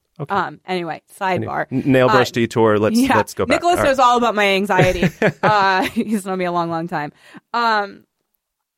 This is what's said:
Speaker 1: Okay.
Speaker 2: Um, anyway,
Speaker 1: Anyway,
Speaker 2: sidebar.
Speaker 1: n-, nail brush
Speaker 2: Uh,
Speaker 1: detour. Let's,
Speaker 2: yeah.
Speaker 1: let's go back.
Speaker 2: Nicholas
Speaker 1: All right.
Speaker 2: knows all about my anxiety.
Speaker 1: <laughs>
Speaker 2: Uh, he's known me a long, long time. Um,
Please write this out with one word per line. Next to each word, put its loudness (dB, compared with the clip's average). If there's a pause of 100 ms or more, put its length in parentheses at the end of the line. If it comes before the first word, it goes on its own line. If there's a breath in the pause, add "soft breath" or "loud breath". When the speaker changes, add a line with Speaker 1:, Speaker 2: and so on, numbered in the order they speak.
(200)
Speaker 1:
Okay. -6
Speaker 2:
Um, -6
anyway, -6 (180)
Speaker 1:
Anyway, -2
Speaker 2:
sidebar. -4
Speaker 1:
n-, -2
nail 4
brush 4
Speaker 2:
Uh, -14
Speaker 1:
detour. 2
Let's, 2
Speaker 2:
yeah. 2
Speaker 1:
let's -2
go -2
back. 0
Speaker 2:
Nicholas 0
Speaker 1:
All 0
right. 2
Speaker 2:
knows 0
all 4
about 0
my 0
anxiety. 0 (180)
Speaker 1:
<laughs> -2
Speaker 2:
Uh, 2
he's -6
known -6
me -4
a -4
long, -2
long -6
time. -6 (440 loud breath)
Um, -2 (720)